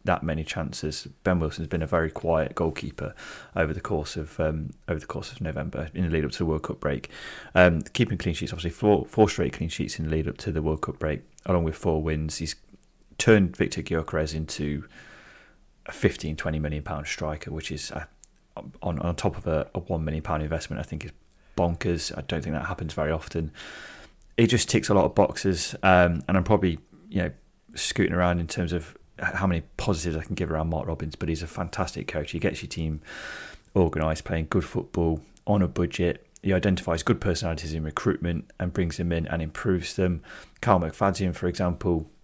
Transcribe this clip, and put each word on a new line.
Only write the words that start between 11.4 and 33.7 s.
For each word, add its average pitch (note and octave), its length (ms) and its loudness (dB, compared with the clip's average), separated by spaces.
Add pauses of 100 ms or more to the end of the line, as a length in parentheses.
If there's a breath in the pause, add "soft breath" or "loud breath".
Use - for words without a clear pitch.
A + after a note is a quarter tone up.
along F2 200 4
with D#2 120 -2
four D#2 260 2
wins. D#2 360 -2
He's D#2+ 180 -6 (640)
turned G2+ 360 6
Victor - 280 0
Gyökeres D#2 520 -2
into D2+ 540 -4 (960 loud breath)
a - 80 -12
fifteen, D#2 440 -2
twenty D#2 220 -2
million D2+ 240 -4
pound D2 240 -8
striker, - 440 -6
which D#2 200 -8
is, D2 220 -8
uh, D#2 140 -10 (760)
on, E2+ 180 -2
on F2 140 0
top - 220 0
of - 100 -8
a, D#2 280 0
a F#2 60 -2
one D#2+ 260 -4
million D#2 160 -4
pound D#2 200 -2
investment, D#2+ 380 -4
I - 40 -6
think D#2 200 -8
is - 80 -12 (420 soft breath)
bonkers. E2+ 600 0
I - 60 -8
don't D#2+ 200 -4
think D2+ 120 -4
that D2+ 100 -2
happens D#2+ 300 -6
very D#2 180 0
often. D#2+ 400 -4 (840 loud breath)
He A#2 80 8
just - 240 4
ticks - 180 4
a G2+ 60 6
lot F#2+ 100 8
of - 100 2
boxes, - 680 2
um, F2 440 8
and F#2+ 120 4
I'm F2 60 4
probably, F2+ 340 4 (320)
you F#2 120 0
know, D#2+ 80 -2 (460)
scooting F2+ 380 0
around F2 240 4
in E2 80 -2
terms E2 260 -2
of - 240 -4 (240)
h-, - 140 -2
how F#2+ 140 0
many E2 140 2 (140)
positives E2 400 0
I D#2+ 80 -4
can E2 120 -6
give D#2+ 140 -2
around D#2+ 200 0
Mark D#2+ 160 -2
Robins, D#2 300 -4
but D#2 120 -4
he's D#2+ 140 -2
a D#2+ 60 -8
fantastic - 580 -4
coach. D2+ 240 -4
He E2+ 80 -6
gets - 240 -2
your C#2+ 60 -12
team D#2 320 -4 (720 loud breath)